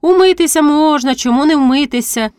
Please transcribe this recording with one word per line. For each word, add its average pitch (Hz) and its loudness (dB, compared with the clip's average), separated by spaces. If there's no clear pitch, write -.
«Умитися 349 0
можна, 294 0
чому 254 -2
не 311 2
вмитися?» 254 -2